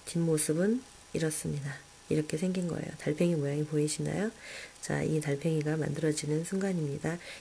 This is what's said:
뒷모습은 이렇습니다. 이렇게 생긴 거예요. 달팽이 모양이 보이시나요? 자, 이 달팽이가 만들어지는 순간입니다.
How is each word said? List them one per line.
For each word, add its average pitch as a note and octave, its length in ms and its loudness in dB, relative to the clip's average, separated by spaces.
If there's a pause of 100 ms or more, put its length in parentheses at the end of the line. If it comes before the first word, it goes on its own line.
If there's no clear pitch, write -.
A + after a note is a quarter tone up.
뒷모습은 E3+ 760 2 (320)
이렇습니다. D3+ 640 -2 (320)
이렇게 D#3 280 0
생긴 F3+ 300 0
거예요. - 200 -4 (100)
달팽이 E3+ 380 2
모양이 C#3+ 280 2
보이시나요? D3+ 680 0 (500)
자, D3 220 0
이 D#3 180 2
달팽이가 D3+ 560 0
만들어지는 D3+ 680 0
순간입니다. E3+ 760 0 (220)